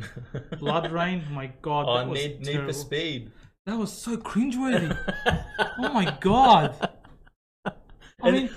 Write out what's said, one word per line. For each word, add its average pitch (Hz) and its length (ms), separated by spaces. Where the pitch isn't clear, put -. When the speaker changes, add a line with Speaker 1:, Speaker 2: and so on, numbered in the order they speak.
Speaker 1:
<laughs> - 400
Speaker 2:
Blood 160 320
Rain. 170 380
My 135 160
God, 147 260
Speaker 1:
Oh, 120 80
Speaker 2:
that 127 120
was 139 120
Speaker 1:
Need, 143 200
Need 135 60
for 143 60
Speaker 2:
terrible. 143 220
Speaker 1:
Speed. 139 580
Speaker 2:
That 220 120
was 208 140
so 233 260
cringeworthy. 233 760
Speaker 1:
<laughs> - 220
Speaker 2:
Oh 254 140
my 196 280
God. 202 680
I - 640
Speaker 1:
And 262 80
Speaker 2:
mean, 262 200